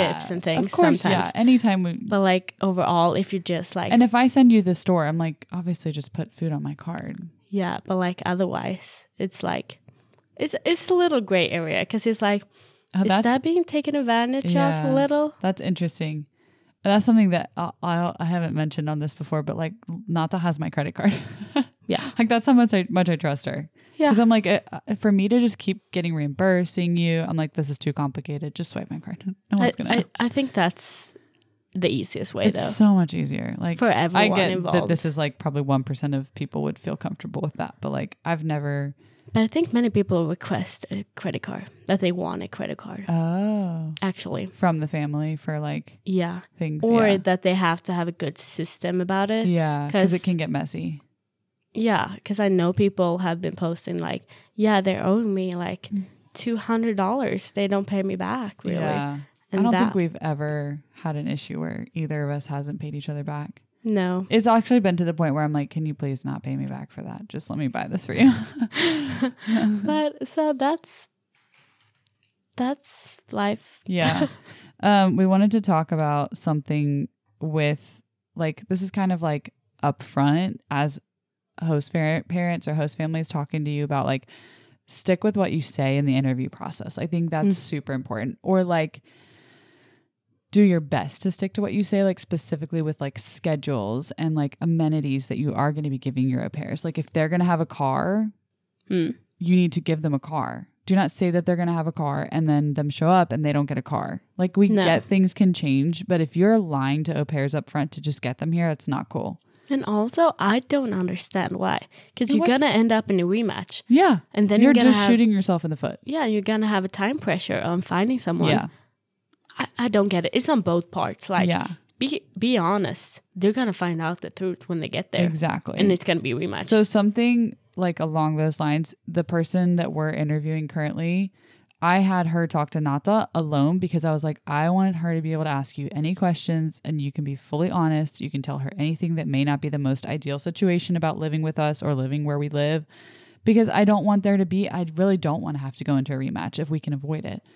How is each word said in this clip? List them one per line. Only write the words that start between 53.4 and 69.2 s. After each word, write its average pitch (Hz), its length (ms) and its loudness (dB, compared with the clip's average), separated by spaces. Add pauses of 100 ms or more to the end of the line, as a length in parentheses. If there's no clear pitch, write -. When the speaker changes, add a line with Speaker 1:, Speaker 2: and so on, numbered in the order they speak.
Speaker 1:
been 175 160 -6
posting, 170 420 -6
like, - 300 -6 (260)
"Yeah, 208 280 2
they're 190 220 0
owing 208 280 2
me, 185 220 -2
like, 175 400 -8
Speaker 2:
Mm. 190 100 -2 (300)
Speaker 1:
two 233 240 -4
hundred 226 380 0
dollars. 196 560 -2
They 202 160 -2
don't 202 180 0
pay 196 160 -2
me 190 140 -2
back, 202 480 -6
really." 180 160 -2
Speaker 2:
Yeah. 143 400 -2 (300)
Speaker 1:
And 190 100 0
Speaker 2:
I - 20 4
don't 233 100 4
think 185 160 4
Speaker 1:
that - 60 -4
Speaker 2:
we've 170 260 0
ever 147 640 -4 (200)
had 156 140 -4
an 147 120 -6
issue - 320 -8
where - 340 -8
either 151 300 -4
of 143 60 -4
us 143 160 -6
hasn't 147 340 -8
paid 151 140 -8
each 143 140 -8
other 147 160 -8
back. 147 380 -10 (220)
Speaker 1:
No. 190 460 0
Speaker 2:
It's 226 160 4
actually 233 340 4
been 185 180 2
to 175 60 2
the 170 80 0
point 156 220 0
where 151 80 0
I'm 151 100 0
like, 143 180 0
"Can 160 160 -4
you 151 60 -4
please 139 320 -6
not 139 200 -8
pay 135 120 -6
me 135 100 -6
back 135 260 -10
for - 100 -14
that? - 260 -14
Just - 220 -12
let - 80 -6
me 143 100 -2
buy - 200 -6
this - 180 -6
for - 80 -8
you." 254 160 8
<laughs> 247 1500 -2